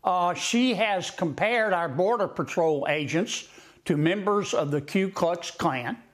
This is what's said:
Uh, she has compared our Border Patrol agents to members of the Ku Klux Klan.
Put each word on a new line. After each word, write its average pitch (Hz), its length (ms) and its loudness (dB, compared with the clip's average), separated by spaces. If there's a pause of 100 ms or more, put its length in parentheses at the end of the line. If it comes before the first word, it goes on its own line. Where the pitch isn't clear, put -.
Uh, 180 300 2
she 240 400 0
has 196 380 0
compared 202 640 0
our 170 160 0
Border 190 380 0
Patrol 156 640 0
agents 151 580 -2 (380)
to 151 120 2
members 196 560 2
of 147 180 0
the 143 100 0
Ku 190 280 0
Klux 175 420 -2
Klan. 135 460 -2 (160)